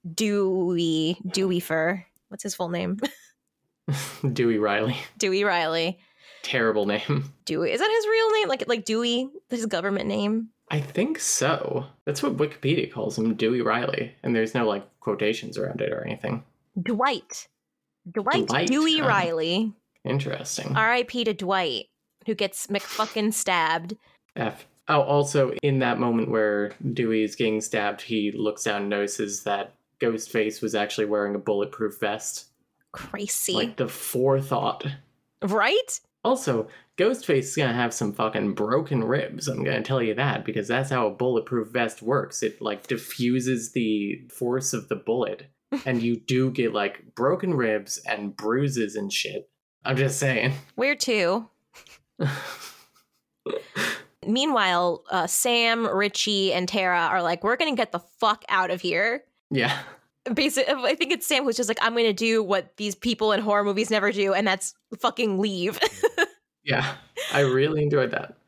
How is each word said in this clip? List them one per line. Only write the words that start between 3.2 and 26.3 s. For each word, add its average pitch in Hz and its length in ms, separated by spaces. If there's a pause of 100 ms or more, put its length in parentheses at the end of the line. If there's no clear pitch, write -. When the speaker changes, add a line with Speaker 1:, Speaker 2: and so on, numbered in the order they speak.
Speaker 1:
<laughs> - 680
Speaker 2:
Dewey 113 260
Riley. 107 380 (220)
Speaker 1:
Dewey 196 260
Riley. 170 540 (440)
Speaker 2:
Terrible 110 440
name. 139 460 (120)
Speaker 1:
Dewey. 156 280
Is 240 80
that 415 100
his 440 160
real 453 260
name? 427 160
Like, 262 200
like 233 160
Dewey, 240 440 (220)
his 226 160
government 196 420
name? 208 400 (220)
Speaker 2:
I 151 100
think 233 380
so. - 680 (180)
That's 143 180
what 277 140
Wikipedia 147 540
calls 107 280
him, 110 160
Dewey 117 260
Riley. 113 640
And 127 120
there's 110 200
no, 120 120
like, 101 180 (160)
quotations 107 580
around 95 220
it 107 120
or - 120
anything. - 380 (380)
Speaker 1:
Dwight. 240 680 (640)
Dwight 220 380
Speaker 2:
Dwight, 175 200
Speaker 1:
Dewey 311 300
Speaker 2:
huh? 294 80
Speaker 1:
Riley. 180 680 (320)
Speaker 2:
Interesting. 139 720
Speaker 1:
R 220 160
I 247 120
P 240 200
to 214 100
Dwight, 180 520 (400)
who 220 80
gets - 340
McFucking 214 680
stabbed. 170 640 (380)
Speaker 2:
F. - 320 (220)
Oh, 147 140
also 139 500 (100)
in 139 160
that 120 220
moment 117 300